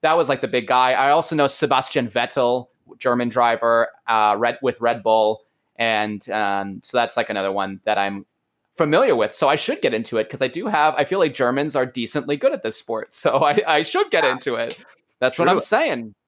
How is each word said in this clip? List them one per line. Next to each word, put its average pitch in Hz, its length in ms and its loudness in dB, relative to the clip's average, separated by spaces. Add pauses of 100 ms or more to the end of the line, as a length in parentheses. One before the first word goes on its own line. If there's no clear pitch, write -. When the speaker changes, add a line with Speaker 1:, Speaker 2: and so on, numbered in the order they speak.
Speaker 1:
that 156 140 2
was, 160 120 2
like, 135 120 0
the 120 80 -4
big 117 180 -2
guy. 127 260 4
I 135 180 2
also 160 260 2
know 143 100 4
Sebastian 131 600 0
Vettel, 123 600 -2 (300)
German 123 300 0
driver, 117 600 2 (180)
uh, 107 320 4
Red, 120 240 0
with 123 180 -2
Red 117 220 0
Bull. 110 400 2 (340)
And, 107 540 -2
um, 98 520 -4
so - 140 -6
that's, 117 200 0
like, 117 140 -2
another 98 220 -2
one 98 320 -4
that 104 140 0
I'm 98 280 -4 (500)
familiar 170 400 2
with. 107 180 0
So 147 140 2
I 151 80 4
should - 240 -4
get 120 140 0
into 113 240 -4
it - 100 -2
'cause 131 140 -6
I 127 60 0
do 175 180 -8
have, 156 300 2
I 147 80 2
feel 190 140 -2
like 156 140 2
Germans 135 420 0
are 131 120 0
decently 127 500 -4
good - 160 2
at - 100 -8
this 110 140 -6
sport. - 380 -8
So 135 280 0
I, 147 240 2
I 160 160 2
should 392 280 -2
get 165 140 2
Speaker 2:
Yeah. 131 80 2
Speaker 1:
into 127 240 -4
it. 117 200 -6 (440)
That's 127 180 0
what 175 100 2
I'm 180 80 4
Speaker 2:
True. 143 40 0
Speaker 1:
saying. 143 540 -2 (120)